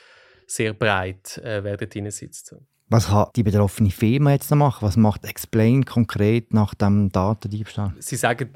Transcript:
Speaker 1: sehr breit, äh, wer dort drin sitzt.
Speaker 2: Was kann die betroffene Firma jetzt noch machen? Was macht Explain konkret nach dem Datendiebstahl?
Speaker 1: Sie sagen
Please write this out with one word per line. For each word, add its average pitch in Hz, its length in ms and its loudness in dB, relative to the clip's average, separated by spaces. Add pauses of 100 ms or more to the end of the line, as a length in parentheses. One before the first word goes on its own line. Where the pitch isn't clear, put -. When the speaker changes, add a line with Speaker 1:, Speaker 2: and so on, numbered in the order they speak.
(480)
Speaker 1:
sehr 95 260 -4
breit, 95 680 -2
äh, 104 200 -8
wer 101 120 -6
dort 104 180 -12
drin 104 180 -8
sitzt. - 440 -18 (380)
Speaker 2:
Was 113 140 4
kann 104 200 4 (100)
die 117 60 2
betroffene 101 460 2
Firma 139 420 2
jetzt 139 200 0
noch 151 60 4
machen? 139 280 0
Was 101 120 0
macht 107 260 2
Explain 117 640 0
konkret 110 680 0
nach 107 200 2
dem 101 360 2
Datendiebstahl? 104 880 -4
Speaker 1:
Sie - 180 -8
sagen 120 380 -2